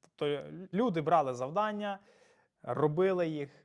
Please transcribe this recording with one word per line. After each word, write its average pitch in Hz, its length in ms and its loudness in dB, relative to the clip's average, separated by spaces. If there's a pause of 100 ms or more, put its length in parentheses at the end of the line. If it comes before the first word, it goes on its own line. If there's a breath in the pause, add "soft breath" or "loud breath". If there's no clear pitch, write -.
Тобто 143 420 -4 (320)
люди 196 260 0
брали 151 340 2
завдання, 202 640 -4 (640 soft breath)
робили 160 640 2
їх, 147 220 -6 (140)